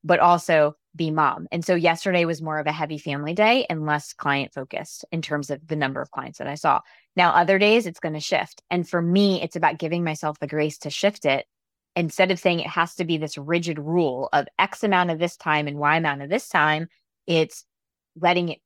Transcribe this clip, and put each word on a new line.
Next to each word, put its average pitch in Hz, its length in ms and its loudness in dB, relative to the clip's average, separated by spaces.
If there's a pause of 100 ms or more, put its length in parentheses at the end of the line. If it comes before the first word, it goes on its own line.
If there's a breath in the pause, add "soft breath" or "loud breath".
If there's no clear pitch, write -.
but 170 180 4
also 165 560 4 (200)
be 160 140 -2
mom? 156 400 0
And 170 120 -4
so - 120 2
yesterday 175 500 2
was 165 160 -4
more 156 180 -4
of 151 100 -2
a 151 40 -2
heavy 156 260 -4
family 147 360 -6
day 220 340 2
and 160 160 -4
less 147 280 -2
client 139 420 -2
focused - 560 -10
in 165 120 -4
terms 147 280 -6
of 147 160 -6
the 156 100 -4
number 135 240 -2
of 127 120 -12
clients 131 260 -10
that 135 80 -10
I 139 80 -8
saw. 151 260 0 (360 soft breath)
Now, 180 160 4
other 190 260 4
days 214 260 4
it's 170 160 -8
gonna 156 200 -6
shift. - 500 -4
And 175 180 -2
for 170 140 0
me, 190 400 2
it's 170 140 -8
about 160 220 0
giving 170 260 -4
myself 156 340 -4
the 151 80 -6
grace 151 320 -2
to 151 120 -10
shift 208 360 -2
it. 135 200 0 (500)
Instead 175 340 2
of 180 80 0
saying 170 220 0
it - 80 -8
has 165 260 -2
to 180 100 -6
be 160 140 -2
this 151 180 -6
rigid 160 420 -4
rule 147 540 -2
of 143 140 2 (120)
X - 260 -2
amount 180 260 2
of 160 80 -2
this 170 180 -4
time 151 300 -2
and 143 100 -6
Y 147 200 2
amount 143 260 -2
of 143 80 -12
this 226 180 -4
time, 151 400 0 (380)
it's 160 400 -2 (520)
letting 175 320 2
it - 160 -12